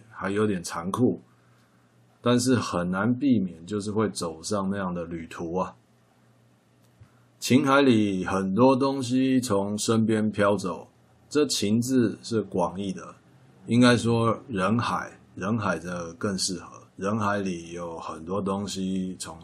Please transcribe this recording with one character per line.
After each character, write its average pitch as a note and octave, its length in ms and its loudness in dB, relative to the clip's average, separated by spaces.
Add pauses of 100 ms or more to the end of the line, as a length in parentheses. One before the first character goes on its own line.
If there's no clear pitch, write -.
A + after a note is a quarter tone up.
还 - 220 -8
有 G#2 160 2
点 F#2+ 160 -2
残 E2+ 260 -8
酷， G#2 320 0 (1040)
但 B2 160 2
是 B2+ 160 2
很 F2+ 340 0
难 G2+ 240 0
避 B2 280 2
免， F2 260 -6
就 G#2 140 -4
是 G#2 100 -6
会 G#2 200 0
走 D#2+ 320 -8
上 G2 280 -2
那 G2+ 80 -4
样 F2+ 160 -4
的 F2 100 -6
旅 E2 220 -10
途 E2+ 300 -8
啊。 - 180 -4 (1700)
情 C#3 260 4
海 C#3 160 6
里 G#2 420 4
很 F#2+ 300 0
多 C3 220 6
东 C#3 260 0
西 C3 380 2
从 G2+ 360 0
身 A2+ 300 2
边 G#2+ 240 2
飘 G2+ 260 2
走， F#2 320 -6 (400)
这 D3 180 2
“情” A2 340 0
字 A#2+ 420 2
是 A2 200 -2
广 F2+ 380 -2
义 G2 120 -4
的， E2+ 220 -14 (520)
应 A#2+ 140 4
该 B2 160 8
说 A2+ 500 2
人 G2 320 0
海， F#2 320 -2 (240)
人 G2+ 240 -2
海 F#2+ 200 -2
的 E2+ 360 -8
更 G2 240 -4
适 F#2 220 -4
合。 - 200 -20 (160)
人 G2+ 220 -2
海 G#2 200 0
里 E2+ 340 -6
有 E2+ 260 -10
很 D#2+ 240 -12
多 F#2 180 -4
东 G2 280 -4
西 F#2+ 500 -4
从 E2 240 -14